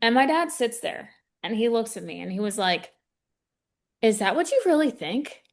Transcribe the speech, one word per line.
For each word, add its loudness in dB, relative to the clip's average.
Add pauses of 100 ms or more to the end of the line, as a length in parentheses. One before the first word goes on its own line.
And 4
my 6
dad 2
sits -4
there -10 (320)
and -4
he 2
looks 0
at -10
me -12
and -8
he -6
was -4
like, 0 (1080)
Is 4
that 2
what 0
you 2
really 4
think? -6 (120)